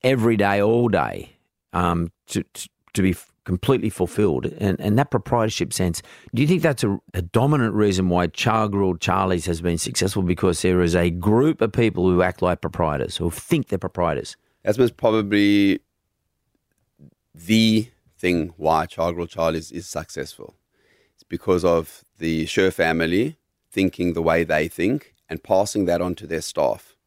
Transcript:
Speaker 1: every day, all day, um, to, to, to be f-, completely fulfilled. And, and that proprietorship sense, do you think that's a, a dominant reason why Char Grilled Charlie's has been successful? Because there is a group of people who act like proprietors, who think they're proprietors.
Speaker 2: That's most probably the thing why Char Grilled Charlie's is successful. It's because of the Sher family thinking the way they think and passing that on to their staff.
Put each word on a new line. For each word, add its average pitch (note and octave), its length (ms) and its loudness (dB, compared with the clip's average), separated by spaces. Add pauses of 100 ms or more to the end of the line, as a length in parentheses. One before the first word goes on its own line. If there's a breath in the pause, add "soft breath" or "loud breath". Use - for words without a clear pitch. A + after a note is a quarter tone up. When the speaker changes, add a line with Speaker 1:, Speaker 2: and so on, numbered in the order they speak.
Speaker 1:
every A#2 340 2
day, G2+ 240 2
all A#2 280 2
day, B1 480 -2 (360)
um, E2+ 380 0 (160)
to, - 160 -6
to, - 260 -16 (260)
to - 80 0
be F#2+ 80 4
f-, - 200 -6 (140)
completely A2 460 -2
fulfilled. F2+ 560 -2
And, - 340 -2
and G#2 180 0
that C#3+ 120 0
proprietorship A2 600 -2
sense, F2+ 300 -2 (340 loud breath)
do A#2 60 0
you D3 80 2
think F#3 140 2
that's D3+ 200 0
a, G2+ 160 0 (140)
a F#2+ 80 -4
dominant A#2 540 2
reason F#2+ 340 2
why F2 200 2
Char A2 400 0
Grilled G2 340 0
Charlie's F#2 420 0
has E2 160 -4
been F2 160 0
successful? F#2+ 460 -2
Because F2 400 0
there F2+ 180 2
is E2+ 160 2
a F2 140 2
group G#2+ 500 2
of G#2+ 120 -2
people G2 360 2
who F2+ 140 4
act F2+ 180 -2
like F2+ 220 0
proprietors, D2+ 560 -4
who E2+ 120 -2
think - 380 -4
they're G2 100 -4
proprietors. E2+ 560 -4 (280)
Speaker 2:
That's G#2+ 160 0
most B2 180 2
probably G2+ 840 2 (1500)
the A2 540 2 (280)
thing E2+ 400 -2
why D#2+ 300 0
Char E2+ 260 -4
Grilled E2+ 160 -6
Charlie's E2 420 -4
is F2 160 -12
successful. - 680 -12 (580)
It's - 80 -20
because F2+ 440 -2
of E2 360 0 (140)
the D#2+ 300 -2
Sher F#2+ 240 2
family E2+ 680 0 (340)
thinking F2 440 -2
the E2+ 80 -4
way E2 200 2
they D#2 260 0
think A2 460 -4 (140)
and - 140 -10
passing G2+ 420 0
that F2 160 0
on F2+ 140 -4
to E2+ 120 -16
their D#2+ 140 -6
staff. - 560 -4 (100)